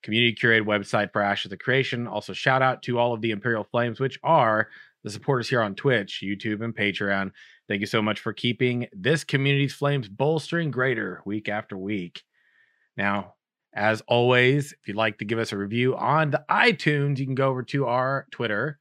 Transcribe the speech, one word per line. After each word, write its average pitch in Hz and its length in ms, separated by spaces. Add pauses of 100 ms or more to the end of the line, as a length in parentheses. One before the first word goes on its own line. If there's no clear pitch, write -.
community 113 320
curated 113 300
website 104 480
for 104 80
Ashes 101 320
of 95 60
Creation. 127 480
Also 104 260
shout 131 300
out 131 220
to 120 140
all 120 140
of 113 80
the 113 120
Imperial 107 320
Flames, 120 360
which 135 220
are 117 480 (340)
the 107 60
supporters 127 360
here 123 140
on 101 140
Twitch, 113 500
YouTube, 104 400
and 117 100
Patreon. 98 580 (360)
Thank 101 120
you 104 60
so 113 140
much 107 200
for 110 120
keeping 120 600
this 107 300
community's 139 500
flames 143 340
bolstering 151 600
greater 110 560
week 104 240
after 104 260
week. 95 460 (720)
Now, 101 380 (400)
as 107 340
always, 127 640
if - 160
you'd 101 80
like 110 220
to 107 80
give 113 120
us 113 140
a 101 60
review 117 380
on 147 340
the 147 180
iTunes, 151 680
you 135 80
can 131 80
go 135 160
over 123 140
to 135 240
our 127 420
Twitter. 117 500